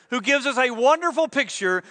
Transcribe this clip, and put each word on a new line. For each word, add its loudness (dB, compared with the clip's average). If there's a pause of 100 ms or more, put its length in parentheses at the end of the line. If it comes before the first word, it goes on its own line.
(120)
who -2
gives 0
us -2
a 2
wonderful 2
picture -2